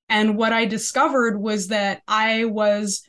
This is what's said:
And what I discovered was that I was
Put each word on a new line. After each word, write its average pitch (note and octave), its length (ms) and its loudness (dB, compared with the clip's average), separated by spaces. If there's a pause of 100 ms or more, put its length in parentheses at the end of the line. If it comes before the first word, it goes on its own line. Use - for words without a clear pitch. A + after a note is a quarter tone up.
And G#3+ 280 2
what A3 160 2
I A3+ 120 2
discovered A#3 720 0
was G#3 300 -4
that G3 400 -2
I A3 360 0
was G#3 640 0